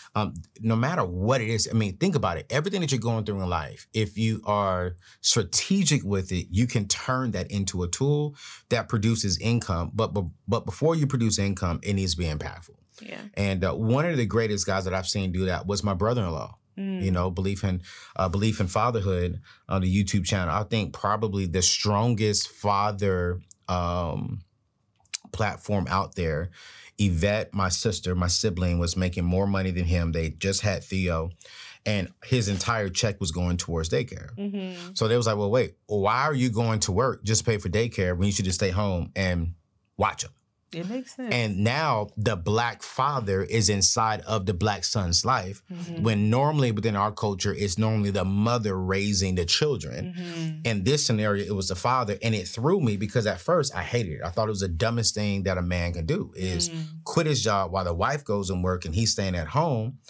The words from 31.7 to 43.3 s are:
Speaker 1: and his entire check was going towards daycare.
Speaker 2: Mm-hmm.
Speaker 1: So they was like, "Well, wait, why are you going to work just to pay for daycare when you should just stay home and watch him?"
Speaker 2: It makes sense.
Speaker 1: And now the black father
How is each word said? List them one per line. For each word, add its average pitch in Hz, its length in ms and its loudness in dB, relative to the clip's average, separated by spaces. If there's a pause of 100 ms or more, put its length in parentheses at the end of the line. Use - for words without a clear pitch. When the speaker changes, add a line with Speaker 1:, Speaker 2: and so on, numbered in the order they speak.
Speaker 1:
and 104 240 0 (140)
his 120 240 2
entire 101 420 0
check 101 300 0
was 92 120 0
going 87 260 0
towards 85 320 -2
daycare. - 480 -4
Speaker 2:
Mm-hmm. 190 560 -8
Speaker 1:
So 113 160 2
they 117 80 4
was 113 100 2
like, 107 100 2
"Well, 101 140 0
wait, 120 240 2 (120)
why 104 340 2
are 151 120 2
you 127 160 2
going 110 320 0
to 95 120 0
work 117 300 0
just 104 200 2
to 117 80 2
pay 107 60 2
for 95 120 -6
daycare 98 480 0
when 98 100 2
you 101 40 2
should 95 140 0
just 92 140 0
stay 95 120 2
home 92 440 0
and 87 400 0 (420)
watch 101 260 0
him?" - 80 -16 (400)
Speaker 2:
It 175 180 -6
makes 254 260 -8
sense. 247 180 -4
Speaker 1:
And 107 260 0
now 117 480 2 (100)
the 104 180 0
black 104 480 0
father 120 600 0